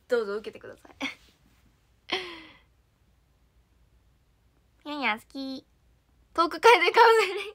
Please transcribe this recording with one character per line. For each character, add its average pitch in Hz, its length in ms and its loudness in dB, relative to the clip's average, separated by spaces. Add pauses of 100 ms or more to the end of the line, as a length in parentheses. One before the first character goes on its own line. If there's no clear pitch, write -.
ど 240 140 0
う 208 40 -6
ぞ 202 100 -6
受 214 140 -12
け - 20 -14
て - 60 -20
く - 100 -20
だ - 80 -20
さ - 120 -20
い。 - 40 -20 (4000)
<laughs> - 0 -
い 302 40 -16
や 294 80 -10
い 277 60 -8
や、 220 160 -2
好 - 100 -20
き。 269 360 -12 (680)
ト 330 100 0
ー 339 40 0
ク 330 120 -12
会 466 200 6
で 349 100 0
カ 453 100 4
ウ 466 120 8
ン 453 80 4
セ 392 80 0
リ 392 40 -8
ン 359 40 -8
グ。 403 60 -10 (120)